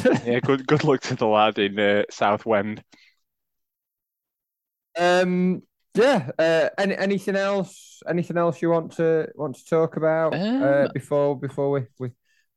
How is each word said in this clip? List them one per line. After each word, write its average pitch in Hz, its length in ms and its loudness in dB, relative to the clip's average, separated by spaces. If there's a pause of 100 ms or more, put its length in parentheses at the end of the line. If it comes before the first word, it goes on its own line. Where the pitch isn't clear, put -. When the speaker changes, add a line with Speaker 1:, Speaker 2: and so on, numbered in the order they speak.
Speaker 1:
<laughs> - 160 0
Speaker 2:
Yeah, 120 140 0
good, 135 260 -2
good 151 180 2
luck 143 180 2
to - 140 -6
the 120 120 0
lad 107 320 2
in, 101 200 0
uh, 104 300 2
Southend. 107 720 -2 (2250)
Speaker 1:
Um, 180 680 2 (320)
yeah. 202 420 2
Uh, 165 400 2
any, 196 180 -2
anything 196 400 -2
else? 196 720 -4
Anything 170 300 -2
else 170 240 0
you 170 80 0
want 165 240 -2
to, 160 420 0
want 143 200 -8
to - 100 -20
talk 165 320 0
about, 160 360 0
uh, 156 520 0
Speaker 2:
Um, - 80 -2
Speaker 1:
before, 143 460 -2
before 139 320 -4
we, 139 140 -2 (140)
we 123 120 -8 (460)